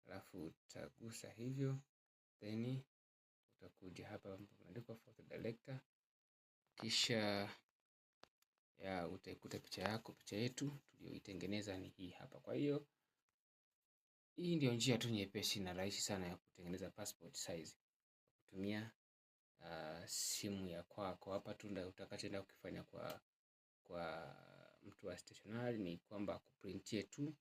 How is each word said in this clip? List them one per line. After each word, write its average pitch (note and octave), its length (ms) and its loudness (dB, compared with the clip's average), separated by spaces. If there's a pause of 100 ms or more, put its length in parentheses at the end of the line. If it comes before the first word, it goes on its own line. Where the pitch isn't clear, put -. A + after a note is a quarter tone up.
Alafu F#2+ 400 -8
utagusa - 840 -8
hivyo. C3+ 480 2 (640)
Then, A#2 420 0 (760)
utakuja F#2 480 -10
hapa G2 260 -6
ambapo G2+ 260 -12
imeandikwa A2+ 360 -8
photo G#2+ 260 -20
director. A#2+ 580 -6 (960)
Kisha, G#2 760 6 (1300)
ya, F2+ 300 0
utaikuta F2+ 500 -6
picha - 240 -6
yako, G#2+ 300 0
picha - 240 -6
yetu C#3 420 2 (120)
tuliyoitengeneza F#2+ 880 -2
ni F#2+ 100 -6
hii F#2 220 -8
hapa. - 300 -12
Kwa A2 140 -4
hiyo, C#3+ 320 4 (1500)
hii F3 200 6
ndio C3 180 8
njia A#2 240 8
tu A#2+ 100 4
nyepesi G2+ 520 2
na F#2 120 2
rahisi G2+ 280 2
sana F#3+ 260 2
ya F3 100 -2
kutengeneza F2+ 540 -4
passport F#2+ 440 -8
size. E2 420 -4 (680)
Kutumia, G#2 460 0 (680)
ah, E2 460 -4
simu G2 600 0
ya E2+ 140 -2
kwako. F#2+ 500 -2
Hapa G2+ 220 0
tu G#2+ 140 -10
ndio F#2 200 -2
utakachoenda G2 540 -4
kukifanya - 420 -6
kwa, E2 360 -6 (640)
kwa E2 520 -4 (460)
mtu - 240 -12
wa F2+ 120 -2
stationery A2+ 600 0
ni E2+ 200 0
kwamba G2+ 360 -2
akuprintie G2 680 -4
tu D3 380 -4